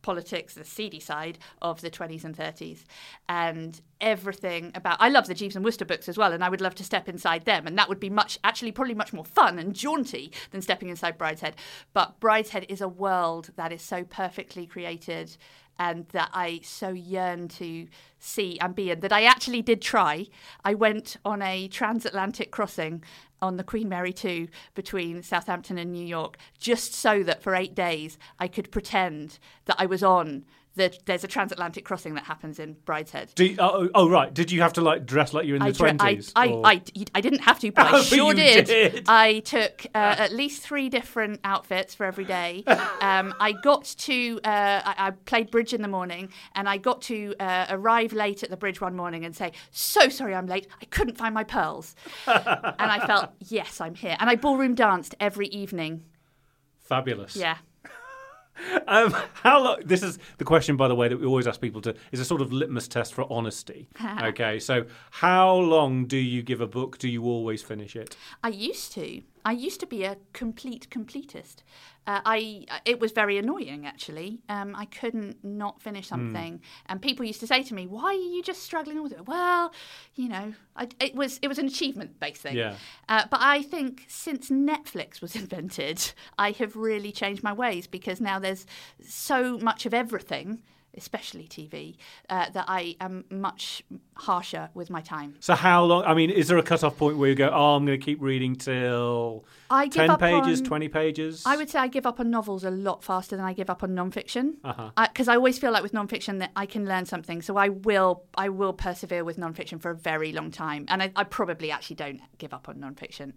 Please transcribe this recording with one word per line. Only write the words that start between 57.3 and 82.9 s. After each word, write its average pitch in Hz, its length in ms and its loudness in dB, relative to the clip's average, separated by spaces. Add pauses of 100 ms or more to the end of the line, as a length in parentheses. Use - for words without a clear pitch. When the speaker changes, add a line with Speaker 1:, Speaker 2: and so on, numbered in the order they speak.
Speaker 1:
Yeah. 165 220 -2 (260)
Speaker 2:
<laughs> - 140 -20 (880)
Um, 220 260 8 (200)
how 269 280 8
lo-, 247 220 2
this 180 180 2
is 185 160 -4 (200)
the - 60 -6
question, 151 320 6
by 131 120 6
the 123 80 4
way, 120 100 6
that 120 140 2
we - 60 -2
always 131 200 4
ask 110 140 -2
people 110 220 -6
to, 110 120 -4 (160)
is 127 80 -6
a 127 60 -4
sort 151 160 0
of 123 120 -2
litmus 131 360 -2
test - 260 -4
for 127 180 -4
honesty. 113 640 -6
Speaker 1:
<laughs> - 40 -18 (220)
Speaker 2:
Okay, 110 380 -2
so 120 260 0 (280)
how 185 460 6
long 147 480 4
do 131 100 -2
you 123 260 -2
give 120 180 -4
a 117 60 -2
book? 127 320 -8
Do 127 100 -4
you 117 160 -4
always 113 380 -2
finish 104 320 -12
it? 113 220 -14 (260)
Speaker 1:
I - 60 -2
used 226 460 -8
to. - 280 -12 (220)
I 220 80 0
used 247 280 -6
to 359 60 -8
be 214 180 -8
a 196 120 -6 (160)
complete 233 580 -10
completist. - 680 -14 (480)
Uh, 202 180 -2
I, 220 400 -2 (200)
it 240 160 0
was 220 120 0
very 202 260 2
annoying, 202 480 -6
actually. 170 640 -12
Um, 202 280 -8
I 208 100 -12
couldn't 226 580 -8
not 202 360 -10
finish 202 280 -14
Speaker 2:
Hmm. 185 80 -10
Speaker 1:
something. 165 440 -8 (260)
And 185 140 -8
people 254 240 -2
used 214 160 -8
to 226 60 -10
say 262 160 2
to 262 120 -12
me, 185 120 -8
"Why 220 200 -6
are 392 80 0
you 359 280 -4
just 370 200 -10
struggling 311 400 -6
with 285 100 -8
it?" 180 160 -16
Well, 349 440 0 (440)
you 247 120 -4
know, 208 240 -8 (240)
I, 240 120 -8 (120)
it 254 140 -2
was, 269 280 -4
it 277 60 -2
was 269 100 -6
an 269 80 -2
achievement-based 226 760 -8
thing. 139 140 -8
Speaker 2:
Yeah. 107 200 -4 (320)